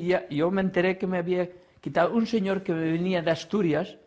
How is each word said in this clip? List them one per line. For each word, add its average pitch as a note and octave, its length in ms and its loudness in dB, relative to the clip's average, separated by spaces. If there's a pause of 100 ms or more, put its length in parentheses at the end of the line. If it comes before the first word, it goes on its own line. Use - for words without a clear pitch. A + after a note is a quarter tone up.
ya, F3+ 240 2
yo D3+ 220 0
me G3 100 0
enteré F#3 380 2
que F#3+ 80 -2
me F#3 100 0
había F3 320 0 (320)
quitado E3+ 320 2
un A3+ 140 2
señor G3 360 0
que F#3 100 -2
me D#3+ 180 0
venía F3 320 0
de E3 80 2
Asturias, F3 760 -2